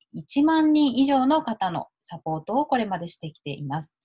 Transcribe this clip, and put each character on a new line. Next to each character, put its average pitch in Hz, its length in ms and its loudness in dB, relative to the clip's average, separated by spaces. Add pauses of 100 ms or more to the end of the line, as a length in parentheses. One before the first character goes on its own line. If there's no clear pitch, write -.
(120)
一 277 300 -2
万 311 300 4
人 294 260 4
以 269 80 4
上 269 200 2
の 302 160 4
方 190 280 -4
の 165 160 -6 (140)
サ - 180 -14
ポ 160 200 -6
ー 151 60 -12
ト 208 100 -6
を 294 120 0
こ 262 120 0
れ 220 80 -2
ま 185 120 -6
で 170 100 -10
し - 100 -12
て 160 120 -12
き - 100 -20
て 143 100 -10
い 143 120 -10
ま 143 200 -6
す。 - 120 -18 (100)